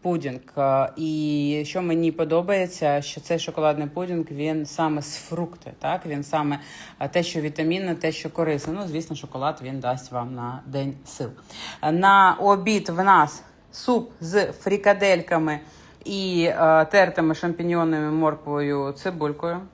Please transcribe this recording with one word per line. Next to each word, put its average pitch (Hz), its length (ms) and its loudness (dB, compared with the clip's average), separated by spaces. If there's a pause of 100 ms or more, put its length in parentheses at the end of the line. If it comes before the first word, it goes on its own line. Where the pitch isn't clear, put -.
пудінг. 143 380 -4 (160)
А, 135 400 2
і 151 680 -2
що 180 160 -6
мені 165 300 0
подобається, 170 880 0
що - 180 -12
цей 170 180 -4
шоколадний 151 500 -2
пудінг, 175 420 -4
він 151 360 -4
саме 151 360 -2
з - 140 -12
фрукти, 165 640 -10
так? 170 280 -4
Він 143 180 -6
саме, 147 340 -2 (400)
а, 143 100 -4
те, 175 140 0
що 170 180 -4
вітамінне, 165 540 -2
те, 160 180 -2
що - 180 -10
корисне. 156 420 -2
Ну, 196 140 -6
звісно, 160 300 -8
шоколад 143 460 -6
він 131 180 -8
дасть 123 320 -6
вам 123 220 -6
на 123 320 -10
день 135 280 -6 (100)
сил. - 240 -10 (520)
А, 151 120 0
на 190 480 8
обід 202 480 2
в 180 160 -2
нас 170 380 6 (300)
суп 233 380 0 (100)
з 175 320 0
фрікадельками 190 1080 2 (440)
і, 185 540 0
а, 160 260 6
тертими 165 500 4
шампіньонами, 165 760 0
морквою, 147 840 -2
цибулькою. 165 680 -6 (120)